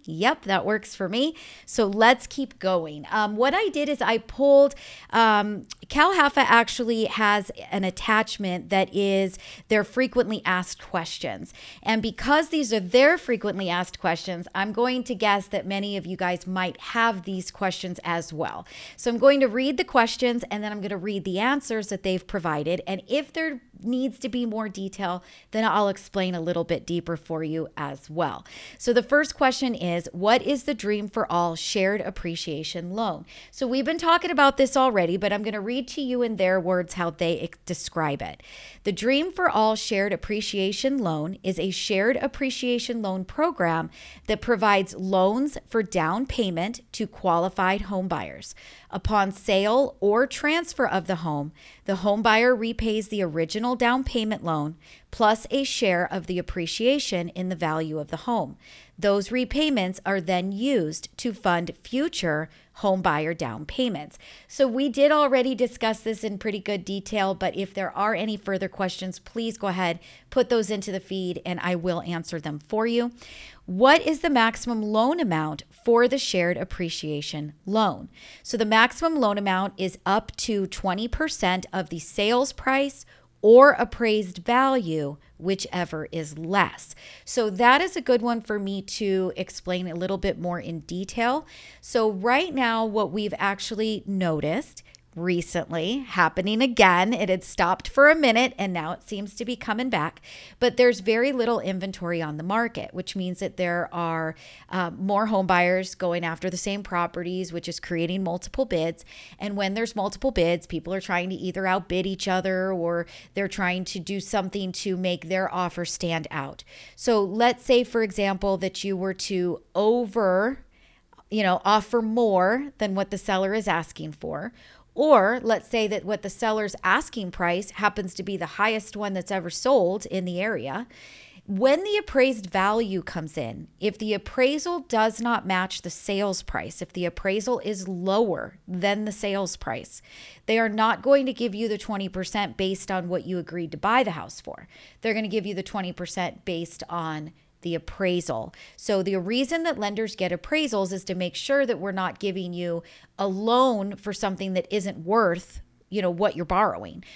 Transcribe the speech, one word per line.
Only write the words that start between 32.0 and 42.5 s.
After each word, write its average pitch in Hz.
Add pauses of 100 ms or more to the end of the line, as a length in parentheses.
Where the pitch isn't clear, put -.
appreciation 165
loan? 202 (260)
So -
we've 254
been 320
talking 339
about 277
this 269
already, 208
but 196
I'm 208
gonna 208
read 247
to -
you 247
in 226
their 185
words 180
how 170
they 165
ex-, -
describe 156
it. 80 (420)
The 202
Dream 269
for 269
All 220
shared 202
appreciation 208
loan 165
is 185
a 185
shared 202
appreciation 247